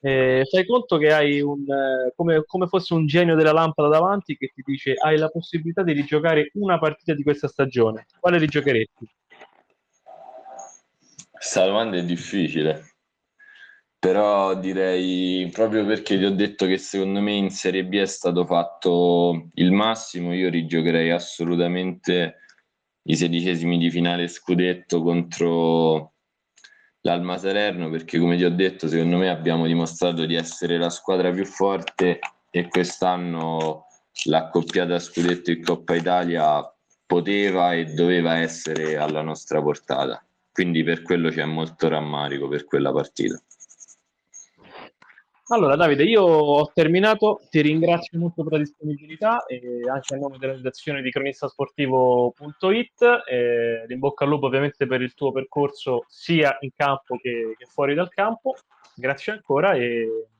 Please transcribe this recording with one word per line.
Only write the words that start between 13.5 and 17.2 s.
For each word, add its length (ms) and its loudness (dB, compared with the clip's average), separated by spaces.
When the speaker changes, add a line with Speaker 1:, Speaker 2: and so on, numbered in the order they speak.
Speaker 2:
Però 480 4
direi, 1000 -2
proprio 320 0
perché 360 -2
ti 60 2
ho 100 0
detto 320 0
che 100 2
secondo 440 -2